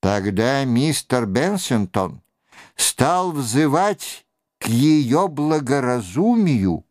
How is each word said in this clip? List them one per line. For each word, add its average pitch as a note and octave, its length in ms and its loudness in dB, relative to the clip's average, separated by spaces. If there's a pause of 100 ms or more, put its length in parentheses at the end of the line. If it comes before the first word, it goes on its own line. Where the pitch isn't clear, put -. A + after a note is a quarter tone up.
Тогда G#2 640 0
мистер B2+ 600 0
Бенсингтон G#2+ 960 -2 (520)
стал F3 580 0
взывать D3 920 0 (360)
к - 60 -6
её D3 640 2
благоразумию C#3 1600 0